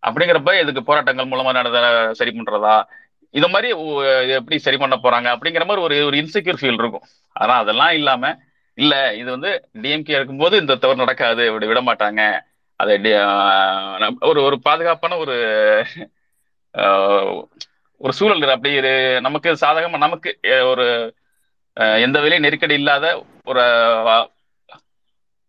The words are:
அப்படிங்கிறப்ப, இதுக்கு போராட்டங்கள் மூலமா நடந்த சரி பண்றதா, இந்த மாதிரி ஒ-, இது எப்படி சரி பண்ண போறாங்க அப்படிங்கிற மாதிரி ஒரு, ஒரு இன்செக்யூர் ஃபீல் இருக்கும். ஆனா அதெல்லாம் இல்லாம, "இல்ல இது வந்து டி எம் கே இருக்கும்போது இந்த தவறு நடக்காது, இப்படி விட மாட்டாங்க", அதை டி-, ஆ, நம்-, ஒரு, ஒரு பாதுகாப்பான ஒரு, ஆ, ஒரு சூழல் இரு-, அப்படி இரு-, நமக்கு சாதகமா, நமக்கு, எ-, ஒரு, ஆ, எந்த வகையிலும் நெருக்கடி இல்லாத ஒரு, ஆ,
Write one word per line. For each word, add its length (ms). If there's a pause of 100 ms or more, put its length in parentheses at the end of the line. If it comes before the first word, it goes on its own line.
அப்படிங்கிறப்ப, 580
இதுக்கு 220
போராட்டங்கள் 440
மூலமா 240
நடந்த 600
சரி 180
பண்றதா, 520 (460)
இந்த 180
மாதிரி 260
ஒ-, 500
இது 100
எப்படி 260
சரி 180
பண்ண 180
போறாங்க 360
அப்படிங்கிற 340
மாதிரி 160
ஒரு, 240
ஒரு 120
இன்செக்யூர் 440
ஃபீல் 180
இருக்கும். 280 (260)
ஆனா 200
அதெல்லாம் 380
இல்லாம, 440 (380)
"இல்ல 420
இது 140
வந்து 420
டி 180
எம் 140
கே 100
இருக்கும்போது 440
இந்த 180
தவறு 240
நடக்காது, 460
இப்படி 220
விட 140
மாட்டாங்க", 400 (540)
அதை 220
டி-, 180
ஆ, 840
நம்-, 200
ஒரு, 220
ஒரு 180
பாதுகாப்பான 580
ஒரு, 180 (1400)
ஆ, 60 (1120)
ஒரு 160
சூழல் 280
இரு-, 100
அப்படி 220
இரு-, 480
நமக்கு 300
சாதகமா, 460
நமக்கு, 460
எ-, 260
ஒரு, 460 (640)
ஆ, 160
எந்த 240
வகையிலும் 240
நெருக்கடி 300
இல்லாத 500 (220)
ஒரு, 160
ஆ, 680 (1200)